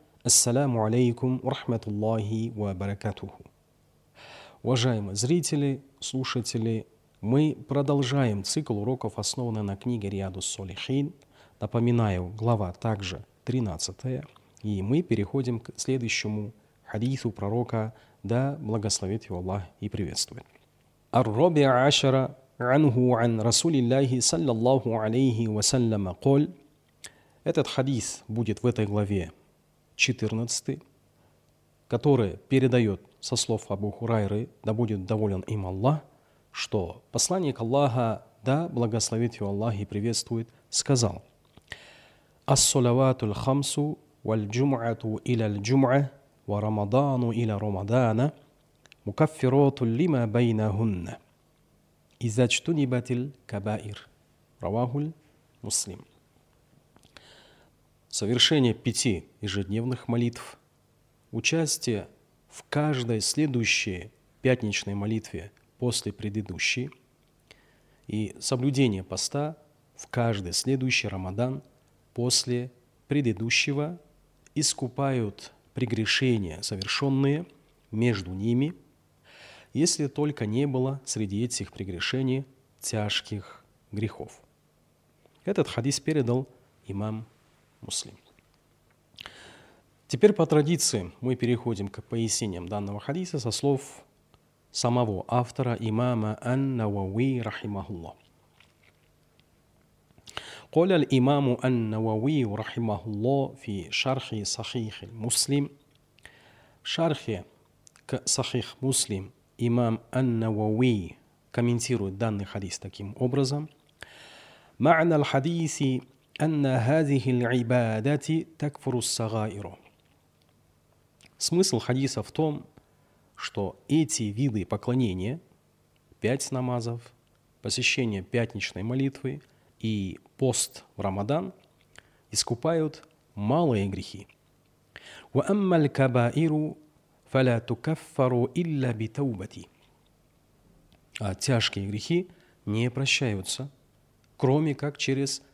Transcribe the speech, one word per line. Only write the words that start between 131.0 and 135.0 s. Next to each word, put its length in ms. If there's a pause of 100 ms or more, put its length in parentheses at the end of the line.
Рамадан, 520 (760)
искупают 800 (260)
малые 540
грехи. 400 (1080)